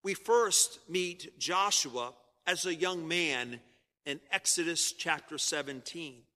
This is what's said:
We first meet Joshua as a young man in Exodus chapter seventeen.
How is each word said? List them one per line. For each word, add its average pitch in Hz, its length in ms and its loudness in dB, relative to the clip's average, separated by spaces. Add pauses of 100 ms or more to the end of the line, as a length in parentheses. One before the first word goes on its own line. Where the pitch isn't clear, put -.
We 196 100 -2
first 226 720 2
meet 175 520 -4
Joshua 147 760 0 (320)
as 180 200 0
a 180 80 0
young 170 340 -2
man 131 540 0 (420)
in 139 160 -6 (100)
Exodus 170 640 0
chapter 156 460 -4
seventeen. 139 960 -6